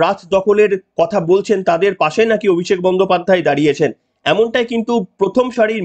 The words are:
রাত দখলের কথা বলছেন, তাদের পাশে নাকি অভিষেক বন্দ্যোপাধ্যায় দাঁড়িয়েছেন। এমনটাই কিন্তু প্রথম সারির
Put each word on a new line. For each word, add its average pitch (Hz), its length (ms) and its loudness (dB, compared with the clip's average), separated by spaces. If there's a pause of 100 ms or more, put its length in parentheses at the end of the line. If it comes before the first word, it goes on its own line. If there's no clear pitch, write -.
রাত 185 180 0 (160)
দখলের 208 360 2 (280)
কথা 170 200 0 (120)
বলছেন, 196 280 2 (100)
তাদের 180 320 2
পাশে 160 200 0 (100)
নাকি 214 220 -2
অভিষেক 180 280 -2
বন্দ্যোপাধ্যায় 185 680 0
দাঁড়িয়েছেন। 143 440 0 (340)
এমনটাই 226 460 0
কিন্তু 233 220 -2 (260)
প্রথম 202 260 -2 (100)
সারির 220 300 -2